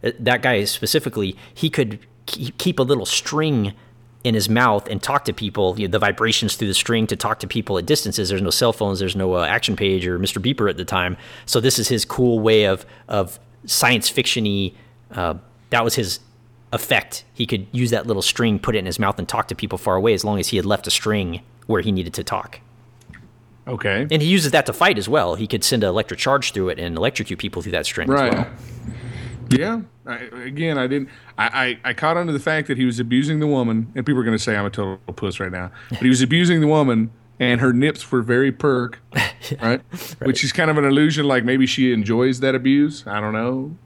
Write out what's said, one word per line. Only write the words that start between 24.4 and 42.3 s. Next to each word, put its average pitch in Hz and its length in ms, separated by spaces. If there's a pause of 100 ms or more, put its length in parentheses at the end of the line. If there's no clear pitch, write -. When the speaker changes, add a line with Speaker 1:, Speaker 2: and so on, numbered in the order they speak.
Speaker 1:
that 151 140
to 117 80
fight 180 240
as 107 100
well. 104 280
He 107 120
could - 160
send 117 200
an 95 60
electric 104 300
charge 131 320
through 92 180
it 82 100
and 85 180
electrocute 101 420
people 92 220
through 95 120
that 78 120
string - 220
Speaker 2:
Right. 135 260
Speaker 1:
as - 120
well. - 20 (1000)
Speaker 2:
Yeah. 202 320 (240)
I, 123 100 (300)
again, 147 320
I 127 100
didn't. 135 220 (280)
I, 120 460
I, 127 60
I 120 40
caught 160 240
on 175 100
to 160 60
the 139 60
fact 156 300
that 127 80
he 131 80
was 120 140
abusing 135 400
the 151 80
woman, 113 480
and 123 100
people 139 140
are 120 40
gonna 110 160
say 110 160
I'm 101 100
a 98 40
total 98 280 (160)
puss 95 260
right 92 120
now, 90 200 (180)
but 117 100
he 127 100
was 127 120
abusing 165 400
the 151 60
woman, 127 440 (280)
and 123 220
her 131 120
nips 143 380
were 127 100
very 123 300
perk, 127 560
Speaker 1:
<laughs> - 60
Speaker 2:
right? - 480
Speaker 1:
Right. 117 200 (400)
Speaker 2:
Which 131 220
is 135 80
kind 160 200
of 151 60
an 143 80
illusion, 147 420
like 127 160
maybe 127 240
she 127 260
enjoys 117 460